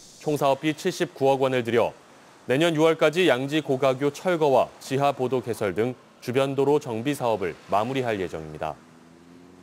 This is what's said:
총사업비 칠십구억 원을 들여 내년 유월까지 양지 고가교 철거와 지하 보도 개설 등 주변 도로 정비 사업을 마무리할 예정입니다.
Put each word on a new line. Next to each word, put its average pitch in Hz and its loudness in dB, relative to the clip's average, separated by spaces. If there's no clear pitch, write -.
총사업비 147 0
칠십구억 139 0
원을 131 2
들여 113 2
내년 156 2
유월까지 160 4
양지 139 2
고가교 135 0
철거와 151 2
지하 139 0
보도 127 -2
개설 107 -4
등 120 -2
주변 135 -2
도로 139 2
정비 123 -4
사업을 107 -2
마무리할 113 0
예정입니다. 78 -8